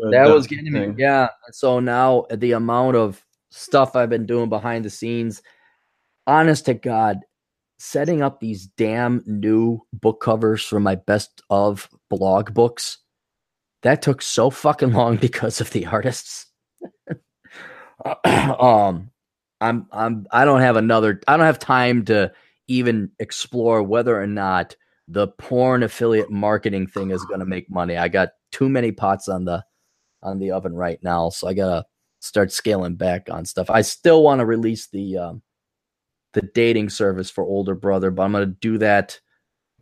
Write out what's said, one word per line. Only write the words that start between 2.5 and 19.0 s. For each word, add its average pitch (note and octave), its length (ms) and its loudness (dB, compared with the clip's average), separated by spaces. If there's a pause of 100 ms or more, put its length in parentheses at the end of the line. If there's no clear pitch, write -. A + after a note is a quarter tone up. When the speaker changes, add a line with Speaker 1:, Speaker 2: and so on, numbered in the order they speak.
Speaker 2:
amount A#2+ 440 2
of G#2+ 260 0 (280)
stuff - 460 0
I've B2 120 2
been A2+ 160 -2
doing A#2 240 -2
behind A2+ 380 -4
the G2+ 40 -8
scenes, A#2 520 -6 (840)
honest D#3 400 4
to B2+ 80 2
God, A2 440 -2 (600)
setting D#3+ 440 -4
up C#3 180 -4
these G#2 260 -8
damn A#2 600 -2
new A2 540 0 (120)
book A2 300 -2
covers A2 420 0
for G#2+ 160 -2
my G2 140 2
best G#2 560 -4
of G2+ 380 0 (200)
blog G2 460 0
books, - 440 0 (840)
that C3 180 4
took C3+ 220 -2
so - 260 0
fucking C#3+ 440 0
long A#2 240 2
<laughs> - 40 -10
because A#2+ 400 -2
of - 120 -8
the F#2+ 140 -4
artists. - 600 -6 (640)
<clears throat> - 1120 -12
Um, G#2 840 4 (500)